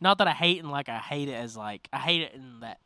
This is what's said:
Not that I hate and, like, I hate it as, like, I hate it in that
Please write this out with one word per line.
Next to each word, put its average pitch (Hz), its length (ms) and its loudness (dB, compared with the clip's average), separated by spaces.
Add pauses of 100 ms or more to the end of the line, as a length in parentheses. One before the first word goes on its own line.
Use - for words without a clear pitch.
Not 196 180 6
that 190 80 6
I 165 60 4
hate 175 260 4
and, 156 120 -8
like, 143 180 -4
I 113 80 -4
hate 143 320 -4
it 131 40 -6
as, 117 240 -6
like, 104 360 -8
I 135 60 -4
hate 165 220 2
it 147 120 -6
in 127 280 -18
that 113 240 -12